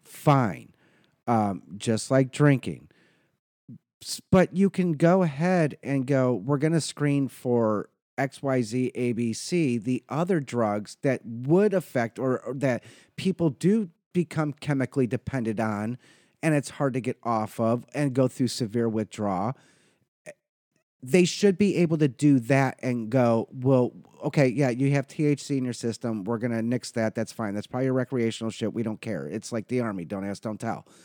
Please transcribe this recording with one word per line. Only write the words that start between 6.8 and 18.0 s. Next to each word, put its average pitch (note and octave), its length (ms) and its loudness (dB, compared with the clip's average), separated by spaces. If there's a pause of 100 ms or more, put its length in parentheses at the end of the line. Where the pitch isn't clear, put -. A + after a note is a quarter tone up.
screen C#3+ 480 -2
for A2+ 640 0 (280)
X, C3+ 240 -4
Y, C3 180 0
Z, B2 340 -2
A, B2 200 -2
B, A#2 180 -2
C, C#3 460 -2
the B2 300 -4
other E3+ 300 0
drugs A2 640 -2
that C3 220 0
would C#3+ 480 2
affect B2+ 460 -2
or, B2+ 220 0
or A2+ 140 -8
that C3 300 -2 (320)
people F3 340 0
do G3 380 0 (240)
become D#3+ 400 -2
chemically C3+ 540 -2
dependent A2 520 -4
on, A2 380 -2 (460)
and D#3+ 120 2
it's C#3+ 160 -2
hard C#3 220 -2
to B2+ 80 -4
get A#2 220 -4
off A2 360 -2
of A#2 360 0
and C#3+ 200 -2